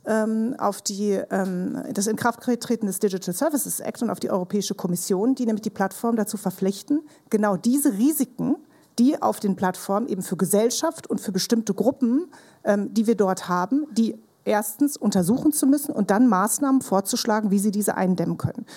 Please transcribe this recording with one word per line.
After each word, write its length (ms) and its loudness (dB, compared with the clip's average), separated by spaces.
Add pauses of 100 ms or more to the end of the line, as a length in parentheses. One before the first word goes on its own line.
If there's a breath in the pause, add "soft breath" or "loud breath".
ähm, 520 0
auf 240 -2
die, 300 -2
ähm, 720 -2 (100)
das 140 0
Inkrafttreten 800 -2
des 100 -4
Digital 380 -2
Services 460 -2
Act 200 -6
und 80 0
auf 100 -4
die 120 -4
Europäische 420 -2
Kommission, 640 0
die 100 -2
nämlich 160 0
die 80 -4
Plattform 460 -2
dazu 220 -2
verpflichten, 640 -2 (280 loud breath)
genau 260 2
diese 380 2
Risiken, 640 0 (420 soft breath)
die 240 2
auf 180 0
den 160 0
Plattformen 520 -2
eben 160 -4
für 140 -4
Gesellschaft 680 0
und 140 -4
für 100 -8
bestimmte 440 0
Gruppen, 520 0 (360 loud breath)
ähm, 280 0
die 140 0
wir 100 4
dort 320 0
haben, 440 0
die 260 0 (280)
erstens 520 0
untersuchen 540 2
zu 160 2
müssen 240 2
und 180 0
dann 180 6
Maßnahmen 540 2
vorzuschlagen, 680 0
wie 80 4
sie 100 0
diese 260 0
eindämmen 420 0
können. 280 -6 (120 loud breath)